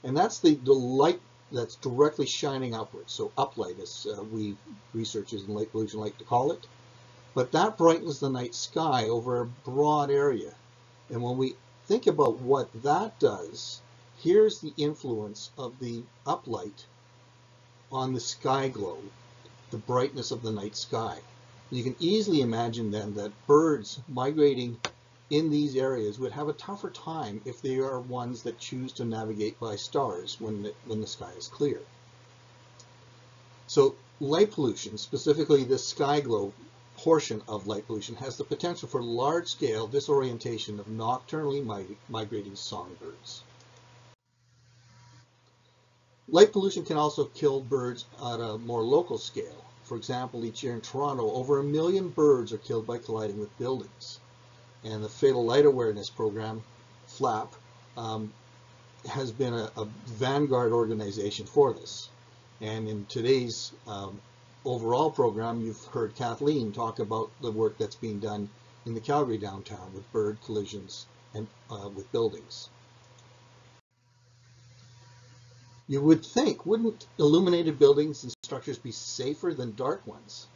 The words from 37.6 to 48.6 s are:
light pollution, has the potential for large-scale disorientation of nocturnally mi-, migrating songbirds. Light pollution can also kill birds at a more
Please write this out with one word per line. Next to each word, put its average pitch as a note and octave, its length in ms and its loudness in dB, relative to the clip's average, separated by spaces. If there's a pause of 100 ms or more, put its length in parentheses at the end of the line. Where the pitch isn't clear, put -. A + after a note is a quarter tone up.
light G#2 220 -4
pollution, A2+ 260 -6
has B2 220 -8
the C#3+ 80 -6
potential E3+ 440 -4
for B2+ 140 -2
large-scale A#2+ 840 -2
disorientation A#2+ 880 -2
of G2+ 80 -12
nocturnally B2+ 800 -4
mi-, G2+ 300 -8 (120)
migrating G#2+ 460 -8
songbirds. - 880 -14 (2750)
Light F#3 240 8
pollution F#3+ 320 0
can D#3 120 -2
also D3 280 0
kill C3+ 360 0
birds B2 440 -2 (140)
at A#2+ 220 -6
a A2 180 -6
more A#2 240 -4